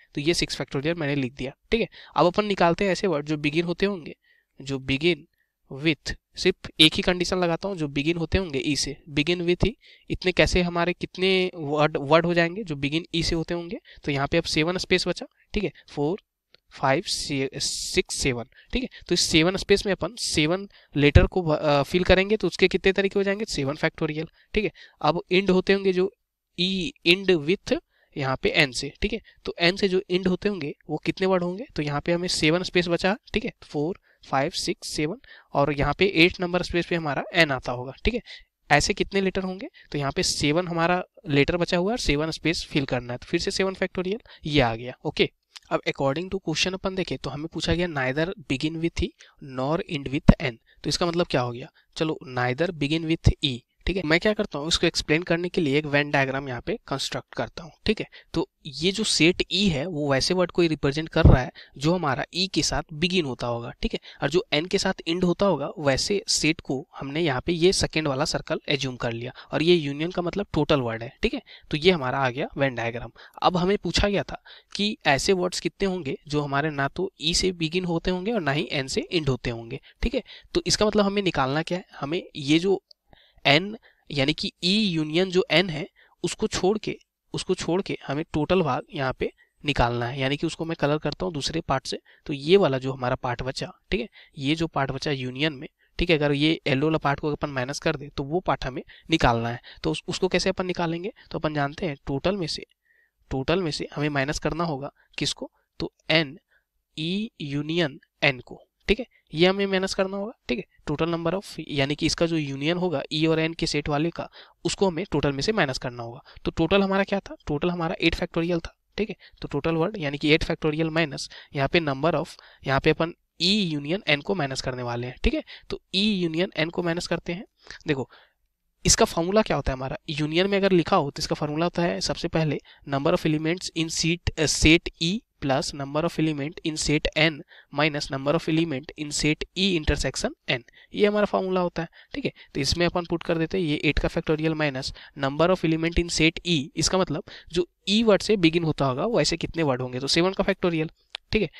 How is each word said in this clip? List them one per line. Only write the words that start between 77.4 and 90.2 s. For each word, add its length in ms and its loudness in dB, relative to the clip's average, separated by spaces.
बिगिन 320 -2
होते 260 -2
होंगे 220 -2
और 80 0
ना 120 0
ही 200 -2
एन 160 -2
से 240 -4
एंड 160 0
होते 220 -2
होंगे, 300 -10
ठीक 120 0
है। 80 -2
तो 120 2
इसका 200 2
मतलब 180 4
हमें 180 -2
निकालना 400 0
क्या 160 -4
है, 60 -14
हमें 220 -4
ये 220 4
जो 240 0
एन 320 4
यानी 220 2
कि 180 -6
ई 100 2
यूनियन 560 0
जो 200 2
एन 200 4
है 160 -6
उसको 220 -4
छोड़ 320 0
के, 180 -8
उसको 200 -4
छोड़ 280 -2
के 140 -8
हमें 260 -4
टोटल 300 2
भाग 320 -2
यहाँ 240 -2
पे 120 -4
निकालना 420 2
है, 140 -8